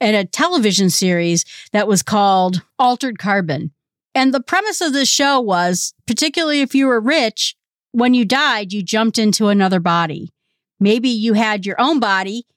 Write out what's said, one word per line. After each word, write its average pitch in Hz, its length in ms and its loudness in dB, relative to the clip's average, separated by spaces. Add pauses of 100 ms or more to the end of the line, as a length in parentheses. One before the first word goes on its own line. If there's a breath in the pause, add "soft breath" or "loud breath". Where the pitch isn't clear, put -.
and 214 160 2
a 196 80 0
television 208 640 0
series 170 540 0 (260 loud breath)
that 208 160 0
was 202 160 2
called 190 600 2 (160)
Altered 247 420 0
Carbon. 170 500 -2 (460)
And 262 180 2
the 262 80 0
premise 392 380 -2
of 320 120 -2
this 269 160 0
show 277 320 2
was, 185 540 -2 (140)
particularly 294 520 -2
if 269 140 -2
you 269 140 2
were 240 120 2
rich, 240 540 -2 (380)
when 247 220 2
you 247 100 4
died, 226 480 -2
you 208 100 -6
jumped 220 340 -2
into 214 300 2
another 190 320 2
body. 170 540 -2 (480)
Maybe 220 280 2
you 226 260 0
had 214 300 0
your 196 140 -6
own 277 220 2
body 196 460 -2 (100)